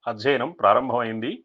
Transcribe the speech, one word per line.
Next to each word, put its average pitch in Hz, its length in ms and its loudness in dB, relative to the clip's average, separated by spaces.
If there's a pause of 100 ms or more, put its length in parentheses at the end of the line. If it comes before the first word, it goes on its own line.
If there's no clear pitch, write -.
అధ్యయనం 120 440 -2
ప్రారంభమైంది 117 800 0 (140)